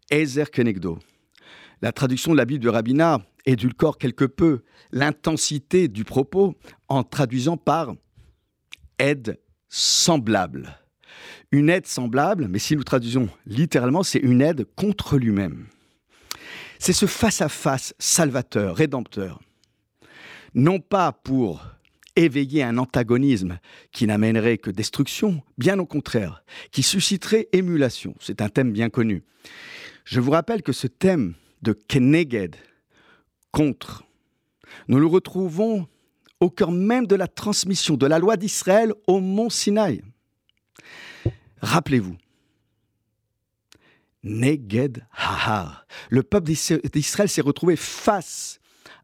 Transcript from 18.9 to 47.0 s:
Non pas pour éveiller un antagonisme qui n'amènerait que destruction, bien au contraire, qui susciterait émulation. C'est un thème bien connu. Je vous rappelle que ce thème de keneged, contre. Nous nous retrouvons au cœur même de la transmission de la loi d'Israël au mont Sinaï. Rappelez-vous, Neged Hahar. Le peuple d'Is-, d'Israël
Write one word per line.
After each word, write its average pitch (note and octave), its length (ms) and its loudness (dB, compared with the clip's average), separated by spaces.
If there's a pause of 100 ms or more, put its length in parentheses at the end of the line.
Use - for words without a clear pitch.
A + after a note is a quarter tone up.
Non E3 260 4
pas F3+ 320 0
pour A#2+ 540 -4 (500)
éveiller C#3+ 480 2
un A#2 140 -2
antagonisme A#2+ 800 0 (320)
qui A2+ 160 -2
n'amènerait A2 500 2
que - 140 -8
destruction, C#3+ 720 -2 (140)
bien F#3+ 220 2
au F3 60 -2
contraire, A2 600 -6 (260)
qui C3+ 100 -2
susciterait G3+ 720 0
émulation. E3+ 680 0
C'est - 200 -8
un G#2+ 60 0
thème B2+ 240 0
bien A2 180 -2
connu. A2 360 -2 (800)
Je B2 160 -2
vous C3 100 0
rappelle E3+ 320 0
que C#3 80 -4
ce B2+ 160 -4
thème C#3+ 460 0 (300)
de A2 100 2
keneged, B2+ 800 0 (960)
contre. - 520 -2 (840)
Nous B2+ 120 4
nous D#3+ 100 4
retrouvons F#3 800 0 (520)
au F3 100 4
cœur D3 220 0
même G#3 360 2
de G3 80 4
la F#3 120 0
transmission F#3 680 -2
de B2+ 100 2
la D#3 140 4
loi G3+ 180 2
d'Israël G#3 560 2 (140)
au F#3+ 120 4
mont G3 300 0
Sinaï. G3+ 540 0 (1600)
Rappelez-vous, A2 560 0 (2000)
Neged A#2+ 800 -2 (100)
Hahar. G2+ 720 -4 (240)
Le B2+ 140 2
peuple F#3+ 240 0
d'Is-, D#3+ 320 -2 (120)
d'Israël F#3 380 -2